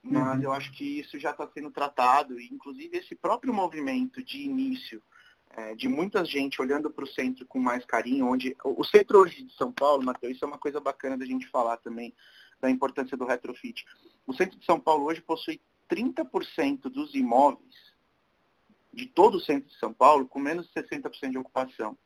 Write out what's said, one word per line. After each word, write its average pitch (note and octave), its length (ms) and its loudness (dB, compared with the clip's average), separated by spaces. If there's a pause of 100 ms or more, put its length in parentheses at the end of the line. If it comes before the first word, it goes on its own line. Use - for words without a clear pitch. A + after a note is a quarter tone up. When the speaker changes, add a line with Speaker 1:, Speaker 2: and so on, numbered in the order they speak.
Speaker 1:
Mas C3+ 360 0
Speaker 2:
Uhum. C3+ 60 -2
Speaker 1:
eu C3+ 80 -2
acho C#3 200 -6
que C#3+ 280 -8
isso C#3+ 180 -14
já D3 140 -4
tá D3 200 -10
sendo D3 180 -12
tratado, C3 720 2
e B2 60 -16
inclusive C#4+ 500 -12
esse - 200 -8
próprio A#3+ 360 -2
movimento C#3 720 -2
de C#3 200 -12
início, C3 600 -4 (480)
é, A2 240 -12
de B2 140 -4
muita F3+ 360 0
gente C#3 380 -4
olhando C#3+ 280 0
pro C#3 160 -10
centro B2+ 400 -6
com - 120 -6
mais B2 260 0
carinho, B2 440 0
onde B2+ 340 0
o, C3+ 180 -2
o A2 40 0
centro G#3 340 8
hoje E3 240 6
de - 120 -18
São B2 180 -2
Paulo, C#3 320 4
Matheus, B2+ 320 -4
isso - 80 -6
é C#3+ 40 -6
uma C3+ 100 -12
coisa C#3+ 220 -4
bacana C3+ 360 -4
da C3 80 -6
gente C3 240 -4
falar A#2 300 0
também, A#2 360 -12 (460)
da C3 100 2
importância C3 460 -2
do B2 80 -4
retrofit. B2 600 -6 (400)
O C3 80 -10
centro F#3 240 -2
de - 80 -20
São E3 140 2
Paulo D#3 280 2
hoje E3 140 -4
possui D#3+ 400 -6 (280)
trinta C4 360 -2
por G3+ 200 -4
cento C#3 440 -2
dos C#3+ 260 -6
imóveis C3 600 2 (1160)
de A#2+ 140 -12
todo F#3 300 6
o - 40 -2
centro C#3 280 -2
de - 100 -20
São A2 140 -4
Paulo C3+ 340 6
com C3+ 140 -10
menos D#3+ 260 -4
de - 60 -20
sessenta D3+ 380 -8
por - 60 -18
cento C3+ 160 -6
de C3 60 -4
ocupação. C3 680 -6